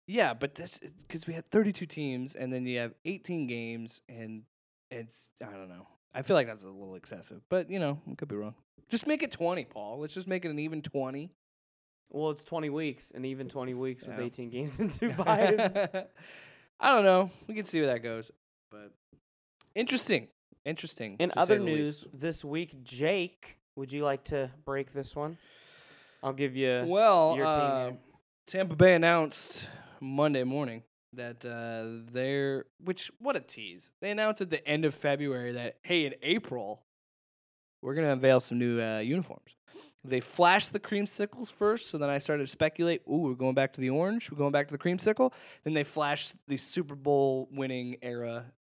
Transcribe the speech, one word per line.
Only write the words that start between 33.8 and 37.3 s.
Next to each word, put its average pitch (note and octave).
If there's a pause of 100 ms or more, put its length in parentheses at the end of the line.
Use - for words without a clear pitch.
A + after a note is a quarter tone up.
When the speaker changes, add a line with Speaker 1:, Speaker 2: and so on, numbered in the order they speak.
Speaker 1:
They G3
announced G#3+
at F3+
the D#3
end D3+
of D3
February C#3
that, A#2+
hey, F3
in C3+
April, B2+ (1000)